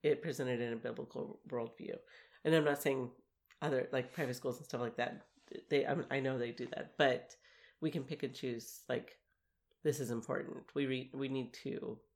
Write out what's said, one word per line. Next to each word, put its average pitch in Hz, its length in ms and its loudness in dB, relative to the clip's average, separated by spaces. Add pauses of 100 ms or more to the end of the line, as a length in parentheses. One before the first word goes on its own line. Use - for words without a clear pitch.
it 143 200 4
presented 127 380 0
in 117 120 0
a 113 40 -2
biblical - 640 -6 (100)
worldview. - 460 -4 (480)
And 160 100 6
I'm 156 100 8
not 143 180 4
saying 131 280 2 (500)
other, 139 320 2
like, 127 200 0
private 127 240 -2
schools 123 220 -2
and - 60 -14
stuff 123 160 -4
like 117 160 -2
that, - 260 -2 (460)
they, 139 180 4
I, 143 100 2 (140)
I 135 100 2
know 131 180 2
they 120 140 0
do 120 220 -6
that, - 220 -8
but - 380 4 (460)
we 160 100 0
can 156 140 -2
pick 147 180 -6
and 135 120 -4
choose, 117 540 -6
like, - 300 -4 (640)
this 143 180 2
is 117 100 -2
important. - 460 -2 (180)
We 143 120 2
re-, 131 260 -2
we 135 160 -2
need 131 240 -2 (120)
to - 340 -4 (180)